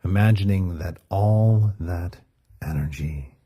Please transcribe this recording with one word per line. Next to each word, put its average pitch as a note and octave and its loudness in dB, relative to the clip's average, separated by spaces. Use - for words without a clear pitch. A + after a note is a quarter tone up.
Imagining G2 2
that E2+ -8
all G#2+ 2
that E2+ -6
energy D2 -8